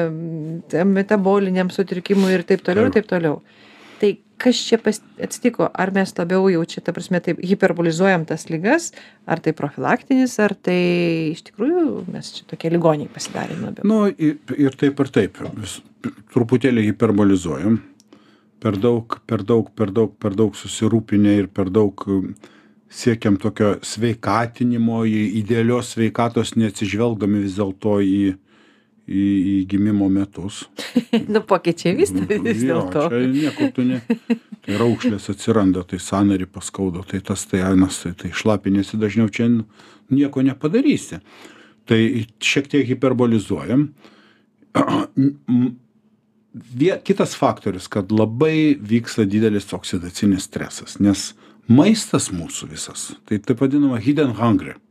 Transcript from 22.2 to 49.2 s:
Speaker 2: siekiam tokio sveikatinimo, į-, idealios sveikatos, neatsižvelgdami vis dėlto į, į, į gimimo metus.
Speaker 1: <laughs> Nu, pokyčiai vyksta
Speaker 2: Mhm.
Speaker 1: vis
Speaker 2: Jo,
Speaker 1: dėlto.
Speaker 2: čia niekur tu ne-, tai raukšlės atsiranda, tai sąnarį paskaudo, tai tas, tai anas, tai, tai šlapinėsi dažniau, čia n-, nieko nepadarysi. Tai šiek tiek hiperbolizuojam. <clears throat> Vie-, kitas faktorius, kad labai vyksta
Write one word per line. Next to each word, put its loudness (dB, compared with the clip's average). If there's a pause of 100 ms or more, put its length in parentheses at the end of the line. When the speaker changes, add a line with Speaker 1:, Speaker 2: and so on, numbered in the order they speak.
Speaker 2:
siekiam 0
tokio 0
sveikatinimo, -2
į-, 0
idealios 0
sveikatos, -2
neatsižvelgdami 0
vis -4
dėlto -2
į, 2 (920)
į, 0 (180)
į 0 (120)
gimimo 2
metus. -4 (320)
Speaker 1:
<laughs> 2 (240)
Nu, 2
pokyčiai -2
vyksta 0
Speaker 2:
Mhm. -2
Speaker 1:
vis -2
Speaker 2:
Jo, 0
Speaker 1:
dėlto. -2
Speaker 2:
čia 0
niekur 0
tu -2
ne-, -2 (580)
tai -4
raukšlės 0
atsiranda, 2
tai -8
sąnarį 2
paskaudo, -6
tai -6
tas, -6
tai 0
anas, 2
tai, -8
tai -10
šlapinėsi 0
dažniau, 0
čia -2
n-, 2 (420)
nieko 2
nepadarysi. 0 (680)
Tai 4 (380)
šiek 0
tiek 2
hiperbolizuojam. 0 (840)
<clears throat> 0 (800)
Vie-, -2
kitas 0
faktorius, -2
kad -4
labai 2
vyksta 0